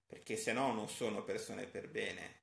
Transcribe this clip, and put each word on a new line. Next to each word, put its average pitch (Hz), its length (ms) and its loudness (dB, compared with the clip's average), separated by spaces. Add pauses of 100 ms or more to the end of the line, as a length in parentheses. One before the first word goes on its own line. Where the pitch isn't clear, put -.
perché - 300 -4
se 113 160 4
no 127 200 6
non 107 160 0
sono 107 340 0
persone 101 440 -2
per 98 220 -6
bene. 98 540 -4